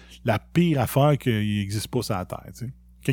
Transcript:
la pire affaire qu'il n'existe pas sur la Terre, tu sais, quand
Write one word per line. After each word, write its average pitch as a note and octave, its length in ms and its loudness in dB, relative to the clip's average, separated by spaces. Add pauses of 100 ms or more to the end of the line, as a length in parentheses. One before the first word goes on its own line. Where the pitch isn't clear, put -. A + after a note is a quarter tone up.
(240)
la G#2+ 140 2
pire E3 420 2
affaire C3+ 380 4
qu'il G#2+ 400 0
n'existe G2+ 300 -4
pas B2 120 -2
sur A2 140 -4
la F2+ 100 -4
Terre, - 300 -12
tu A#2+ 100 -12
sais, C3 80 -10 (320)
quand C3+ 80 2